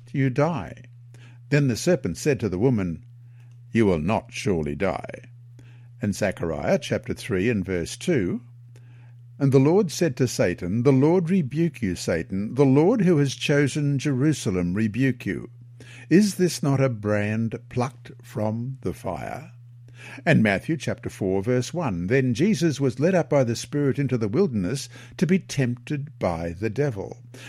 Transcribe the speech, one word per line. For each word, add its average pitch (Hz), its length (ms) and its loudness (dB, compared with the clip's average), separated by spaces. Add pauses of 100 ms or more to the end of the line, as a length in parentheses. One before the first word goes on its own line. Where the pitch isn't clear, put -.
(100)
you 135 200 0
die.'" 139 540 -2 (640)
Then 143 180 4
the 117 80 0
serpent 131 400 0
said 131 240 0
to 110 80 0
the 90 100 -4
woman, 98 460 0 (680)
"You 113 120 4
will 90 160 4
not 95 320 -2
surely 78 420 -2
die." - 500 -4 (760)
And 104 140 0
Zechariah 85 640 -2
chapter - 320 -4
three 98 380 -2
and 104 120 -2
verse 87 320 -4
two, 131 460 -2 (1000)
"And 135 140 2
the 135 80 8
Lord 165 300 4
said 160 260 -2
to 131 100 2
Satan, 98 560 0
'The 135 120 6
Lord 160 340 4
rebuke 165 540 -2
you, 92 120 0
Satan, 98 600 -4
the 139 100 4
Lord 160 380 4
who 170 160 4
has 139 160 0
chosen 143 640 0
Jerusalem 123 760 0
rebuke 113 540 0
you. 67 240 -6 (580)
Is 196 280 6
this 180 260 0
not 139 180 2
a 135 80 4
brand 104 680 -2 (120)
plucked - 440 -6 (100)
from 117 600 -6
the 92 100 -4
fire?'" - 580 -10 (720)
And 147 160 4
Matthew 107 360 0
chapter - 340 -6
four, 98 320 -2
verse 123 320 -2
one, 104 320 -4
"Then 131 260 2
Jesus 160 480 0
was 135 200 -2
led 185 160 2
up 160 120 0
by 143 140 2
the 117 140 0
Spirit 143 420 -2
into 131 180 0
the 110 120 0
wilderness 120 600 0 (280)
to 180 100 0
be 180 140 4
tempted 139 800 -4
by 85 320 -2
the 98 180 -4
devil." 107 540 -6 (240)